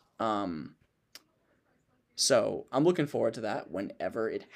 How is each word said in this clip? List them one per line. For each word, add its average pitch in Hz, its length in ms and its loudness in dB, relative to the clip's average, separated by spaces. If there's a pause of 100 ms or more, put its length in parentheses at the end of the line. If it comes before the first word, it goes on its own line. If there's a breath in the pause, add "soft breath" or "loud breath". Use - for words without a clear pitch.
(200)
Um, 101 560 -2 (1400)
so 107 560 2
I'm 135 120 4
looking 170 240 4
forward 117 280 0
to 117 60 -10
that 110 280 -4
whenever 101 600 -4
it 95 160 -6 (100)